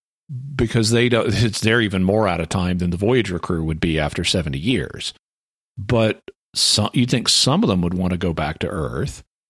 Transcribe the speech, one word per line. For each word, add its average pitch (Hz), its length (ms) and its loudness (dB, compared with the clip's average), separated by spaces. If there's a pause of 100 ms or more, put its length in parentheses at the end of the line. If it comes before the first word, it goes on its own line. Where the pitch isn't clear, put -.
(560)
because 113 340 0
they 120 180 4
don't, 117 240 2
it's, 104 280 0
they're 113 200 4
even 95 220 0
more 104 240 2
out 87 140 0
of 80 80 -4
time 90 300 0
than 87 120 0
the 87 60 0
Voyager 101 420 0
crew 82 240 -2
would 80 180 -2
be 82 180 2
after 76 260 -2
seventy 76 340 -2
years. 92 560 -4 (640)
But 110 440 0 (360)
so, - 360 2
you'd 123 180 2
think 117 180 0
some 151 340 2
of 226 60 2
them 92 140 2
would 87 120 -2
want 90 180 -2
to 90 60 -2
go 87 140 -2
back 78 280 -4
to - 80 -2
Earth. 71 540 -6 (280)